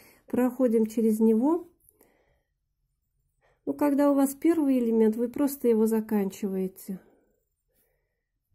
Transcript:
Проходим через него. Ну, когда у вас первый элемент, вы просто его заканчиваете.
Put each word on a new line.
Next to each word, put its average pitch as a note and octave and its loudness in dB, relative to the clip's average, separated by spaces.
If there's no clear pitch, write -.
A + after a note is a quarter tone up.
Проходим A#3+ 0
через A3 0
него. A3+ 2
Ну, C#4 -6
когда C#4+ 2
у - 0
вас C#4 0
первый D4 0
элемент, A3+ 2
вы A#3+ -4
просто C#4 -4
его A3 2
заканчиваете. G3 -4